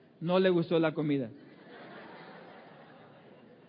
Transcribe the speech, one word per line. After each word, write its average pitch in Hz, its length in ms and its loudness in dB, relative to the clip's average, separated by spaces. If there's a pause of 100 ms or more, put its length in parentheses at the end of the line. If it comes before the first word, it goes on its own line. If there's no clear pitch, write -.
(200)
"No 180 200 2
le 190 100 6
gustó 170 300 2
la 160 120 2
comida". 139 380 -2 (2500)